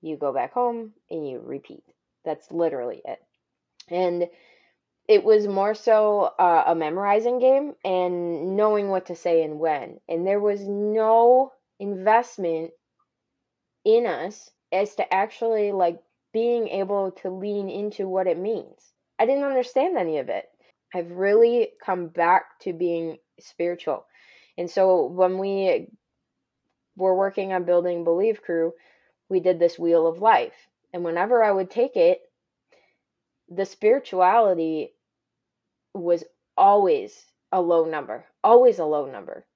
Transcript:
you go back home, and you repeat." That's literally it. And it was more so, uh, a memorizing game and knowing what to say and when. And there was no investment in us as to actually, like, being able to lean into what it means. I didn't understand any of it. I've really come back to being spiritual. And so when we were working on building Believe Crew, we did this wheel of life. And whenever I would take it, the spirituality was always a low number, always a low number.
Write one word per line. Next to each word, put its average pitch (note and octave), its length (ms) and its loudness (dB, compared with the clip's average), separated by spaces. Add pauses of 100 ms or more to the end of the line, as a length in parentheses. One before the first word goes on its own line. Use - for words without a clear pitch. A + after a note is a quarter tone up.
you D#3+ 160 -8
go C#3+ 160 -4
back B2+ 200 -4
home, A#3 400 -4 (160)
and D#3 180 -8
you B2+ 120 -10
repeat." C3 440 -16 (420)
That's D#3 260 -10
literally C#3 540 -4
it. - 140 -12 (680)
And F3 400 -2 (800)
it G#3 160 6
was G#3+ 240 4
more G3 260 0
so, G#3+ 500 2 (140)
uh, E3+ 300 4
a E3+ 80 2
memorizing G3+ 640 0
game C4+ 440 2
and F3+ 720 -2
knowing G#3 340 0
what F#3 180 -4
to F3 80 -10
say E3 260 0
and D3+ 180 -6
when. D3+ 480 -4
And E3+ 200 -4
there G3+ 120 0
was G3+ 280 -2
no A3 840 2 (280)
investment F#3+ 920 -2 (1120)
in A3+ 220 4
us F3 460 -8 (200)
as G3 260 -2
to - 160 -2
actually, G#3+ 580 -2
like, F3 280 -2 (320)
being A#3 360 -2
able G3 440 -4
to F#3 200 -10
lean G3 380 -8
into G3+ 380 -8
what F#3 200 -2
it E3 100 0
means. G3 560 -10 (240)
I - 80 2
didn't C#4 200 0
understand C4+ 520 -2
any D#3+ 220 -2
of B2+ 100 -8
it. - 180 -6 (460)
I've E3+ 160 -6
really G#3 600 2 (120)
come F3+ 260 -6
back F3 500 0
to F#3 140 -8
being E3 440 -4 (220)
spiritual. E3+ 680 -6 (540)
And F3 100 -6
so F#3 380 2
when F#3 320 0
we G3 480 -2 (1080)
were F#3 200 0
working F#3+ 360 -4
on F3+ 120 -2
building F3 400 0
Believe F#3+ 400 0
Crew, E3 300 -2 (540)
we F#3+ 120 0
did F3 180 0
this E3+ 220 0
wheel E3+ 260 2
of E3 140 -2
life. F#3 480 0 (260)
And F3 100 -8
whenever F#3+ 400 0
I G#3 80 2
would F#3+ 200 -2
take B3+ 240 -2
it, F3+ 260 4 (1300)
the F#3 160 -6
spirituality F#3+ 1300 0 (1040)
was F3 280 0 (320)
always F#3 680 2 (260)
a F#3+ 80 0
low E3+ 260 2
number, D3 400 -10 (180)
always A#3+ 360 6
a E3 60 -2
low D3+ 240 -2
number. G2+ 360 -16 (100)